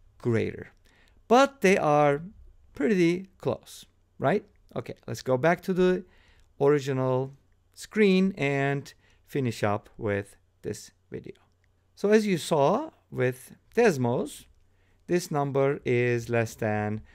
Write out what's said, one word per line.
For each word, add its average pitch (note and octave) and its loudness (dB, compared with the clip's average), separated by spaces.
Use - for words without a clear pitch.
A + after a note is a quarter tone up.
greater. G#2+ -4
But C4+ 4
they F#3+ 4
are D3 2
pretty F#3 0
close, - -8
right? D3+ 0
Okay, - -12
let's A#2 -10
go B2+ 0
back E3 0
to G3 -4
the F#3 0
original C3+ 0
screen F#3+ 2
and C#3 -2
finish B2+ -4
up G#2+ -2
with G2+ -6
this - -10
video. - -14
So G3+ -2
as G#3+ 4
you F#3 0
saw F3 0
with B2+ -4
Desmos, E3 0
this F3 -2
number C#3+ 0
is A#2+ 0
less A#2 -2
than G#2+ -4